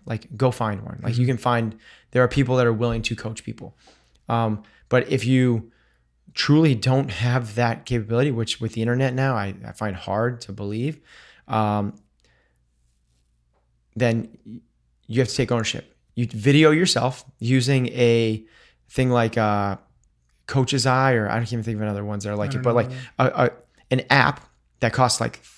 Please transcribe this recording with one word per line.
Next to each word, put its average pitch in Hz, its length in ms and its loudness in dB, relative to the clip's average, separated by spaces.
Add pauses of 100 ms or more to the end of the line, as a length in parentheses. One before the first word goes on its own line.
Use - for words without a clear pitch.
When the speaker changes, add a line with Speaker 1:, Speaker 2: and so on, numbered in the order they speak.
Speaker 1:
like, 113 320 -8
go 127 140 2
find 104 320 -4
one. - 200 -14
Like, 120 140 -2
you 123 60 2
Speaker 2:
Mm-hmm. 127 80 2
Speaker 1:
can 120 60 -2
find, 117 380 0 (360)
there 127 120 4
are 123 40 4
people 127 300 0
that 123 100 4
are 113 60 2
willing 117 300 -2
to 113 120 -4
coach 110 280 -10
people. 113 320 -14 (540)
Um, 113 340 0 (240)
but 123 220 0
if 127 160 0
you 127 460 2 (640)
truly 151 420 4
don't 131 340 0
have 113 460 -2
that 117 300 -2
capability, 117 460 0
which 113 300 -6
with 113 120 -6
the 113 80 -6
internet 123 320 0
now, 131 220 0
I, 98 200 -4 (100)
I 104 60 -14
find 104 240 -6
hard 110 460 -4
to - 120 -14
believe, 107 460 -6 (480)
um, 104 480 -2 (2000)
then 113 500 -2
y-, 110 140 -16 (480)
you 113 140 0
have 120 80 0
to - 60 -8
take 123 160 -2
ownership. - 440 -4 (200)
You 120 140 -2
video 143 420 4
yourself 135 540 0 (140)
using 127 480 2
a 117 580 2 (440)
thing 127 200 0
like, 117 280 2
uh, 104 400 0 (680)
Coach's 131 380 0
Eye, 131 280 2
or 107 140 2
I 107 100 -2
don't 117 140 -4
even 117 120 -4
think 113 140 -4
of 104 40 -6
another 104 240 -4
ones 104 180 -8
that 104 80 -6
are 104 40 -4
like 104 160 -2
Speaker 2:
I 131 80 -4
Speaker 1:
it, - 20 -6
Speaker 2:
don't - 20 -4
Speaker 1:
but, 123 80 2
Speaker 2:
know 117 40 2
Speaker 1:
like, 120 140 2 (280)
Speaker 2:
that. 127 180 2
Speaker 1:
a, 127 100 4
a, 120 60 2 (400)
an 131 100 2 (100)
app 139 360 2 (320)
that 113 140 0
costs, 123 260 2
like, 117 200 -6 (180)